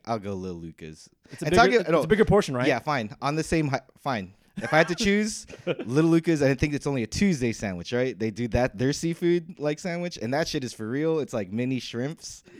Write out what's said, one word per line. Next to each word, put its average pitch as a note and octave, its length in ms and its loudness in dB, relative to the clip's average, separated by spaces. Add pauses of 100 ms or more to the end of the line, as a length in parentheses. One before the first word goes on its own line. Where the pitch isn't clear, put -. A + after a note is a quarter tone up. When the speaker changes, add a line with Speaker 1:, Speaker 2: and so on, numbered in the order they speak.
Speaker 1:
I'll A2+ 140 -4
go G2+ 140 -6
Lil F#2 220 -6
Luca's. D#2+ 540 -14 (220)
Speaker 2:
It's - 100 -14
a D#3+ 40 -6
Speaker 1:
And D3+ 60 0
Speaker 2:
bigger, G3 100 8
Speaker 1:
talking, A#3+ 200 6
Speaker 2:
it's D#3+ 80 -4
Speaker 1:
no. D#3+ 120 4
Speaker 2:
a B2+ 60 -2
bigger G#3 180 6
portion, F3+ 300 2
right? B2+ 120 0
Speaker 1:
Yeah, B2+ 120 2
fine. A#2+ 420 -4
On C#3+ 140 0
the D#3 80 0
same D#3+ 260 0
hi-, B2+ 120 -2 (200)
fine. G#2 320 -4 (240)
If A2 160 -4
I D3+ 40 6
had E3 120 6
to F3 60 0
choose, G#3+ 500 0 (100)
Speaker 2:
<laughs> - 100 -18 (200)
Speaker 1:
Little D3+ 240 4
Luca's, E3 320 4
and C3+ 100 6
I C3+ 40 2
think D3 180 -2
it's C#3 140 -4
only C3+ 160 -2
a G#2+ 40 -4
Tuesday C#3 460 2
sandwich, F#2 400 -6
right? B2 240 0
They A2 140 -2
do A#2 180 -4
that, A#2+ 280 0
their B2+ 140 2
seafood, E3+ 680 -2
like, D3 200 -2
sandwich, F3 420 -8
and A#2 120 -4
that D#3+ 140 0
shit C#3+ 160 -4
is A#2 100 -8
for A2 160 -8
real. D#3 300 0
It's, B2 140 -6
like, G2 180 -4
mini B2 280 -2
shrimps - 640 -8 (160)